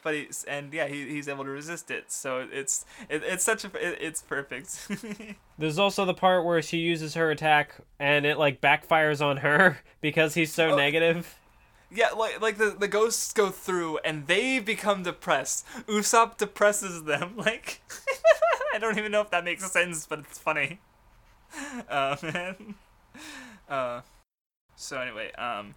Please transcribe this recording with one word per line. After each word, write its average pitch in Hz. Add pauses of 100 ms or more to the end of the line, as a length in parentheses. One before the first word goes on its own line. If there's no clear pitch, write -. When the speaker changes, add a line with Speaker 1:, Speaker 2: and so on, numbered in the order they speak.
Speaker 1:
but 160
he's, -
and 143
yeah, 156
he, 143
he's 147
able 139
to 139
resist 151
it. -
So 131
it's, - (240)
it, 151
it's 180
such 220
a, -
it, 175
it's 156
perfect. 139 (600)
<laughs> -
Speaker 2:
There's 151
also 202
the 185
part 185
where 170
she 160
uses 165
her 165
attack, 151 (240)
and 143
it, 147
like, 143
backfires 151
on 143
her 147 (100)
<laughs> -
because 156
he's 160
so 160
Speaker 1:
Oh. 147
Speaker 2:
negative. 160 (500)
Speaker 1:
Yeah, 214
like, 208
like, 214
the, 214
the 196
ghosts 214
go 202
through 170
and 156
they 247
become 202
depressed. 160 (220)
Usopp 220
depresses 202
them. 156
<laughs> -
Like, 220 (460)
<laughs> 605
I 220
don't 214
even 214
know 208
if 208
that 175
makes 175
sense, 175
but 151
it's -
funny. 156
<laughs> -
Uh, 139
man. 180 (920)
Uh, 127 (760)
so -
anyway, 110
um, 104